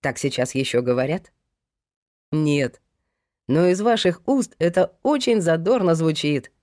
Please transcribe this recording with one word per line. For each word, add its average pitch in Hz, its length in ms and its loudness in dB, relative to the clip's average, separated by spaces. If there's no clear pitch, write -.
Так 131 180 -4
сейчас 127 360 -4
ещё 131 260 -2
говорят?» 127 520 -2
«Нет. 147 500 0
Но 156 180 2
из 185 140 0
ваших 220 460 0
уст 262 340 0
это 175 420 0
очень 254 380 0
задорно 170 560 0
звучит». 151 560 -2